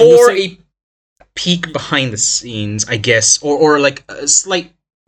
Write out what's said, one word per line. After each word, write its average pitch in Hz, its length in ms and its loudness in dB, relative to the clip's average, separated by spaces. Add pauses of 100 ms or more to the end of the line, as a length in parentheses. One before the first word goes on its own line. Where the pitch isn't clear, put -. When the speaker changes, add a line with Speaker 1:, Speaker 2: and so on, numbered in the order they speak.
Speaker 1:
and - 80 8
you'll 480 100 8
Speaker 2:
For 440 160 6
Speaker 1:
see 190 240 -4 (640)
Speaker 2:
a - 40 -20 (100)
peek 175 380 -4
behind 135 400 -4
the 104 40 -8
scenes, 107 720 -6
I 113 80 -4
guess, 110 460 0
or, 147 160 -2
or, 151 220 2
like, 139 280 -2
a 139 180 -12
slight 180 460 -2 (360)